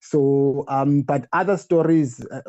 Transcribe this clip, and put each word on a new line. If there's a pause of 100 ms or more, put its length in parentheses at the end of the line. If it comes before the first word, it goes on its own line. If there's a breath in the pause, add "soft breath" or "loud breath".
So,
um,
but
other
stories,
uh,